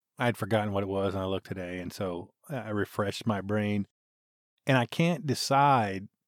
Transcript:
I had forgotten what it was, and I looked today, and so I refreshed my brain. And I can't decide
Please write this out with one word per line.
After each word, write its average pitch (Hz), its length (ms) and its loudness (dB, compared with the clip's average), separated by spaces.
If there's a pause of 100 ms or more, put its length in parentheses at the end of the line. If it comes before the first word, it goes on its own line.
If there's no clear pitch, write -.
(200)
I 123 60 0
had 117 120 0
forgotten 104 360 0
what 98 100 2
it 98 60 -4
was, 98 240 0
and 95 100 -2
I 95 40 -2
looked 95 200 -4
today, 90 320 -8
and 90 140 -8
so 90 380 -6 (180)
I 113 200 -8
refreshed 104 560 -2
my 104 140 0
brain. 104 480 0 (800)
And 135 100 4
I 120 80 2
can't 165 400 0
decide 123 840 4 (200)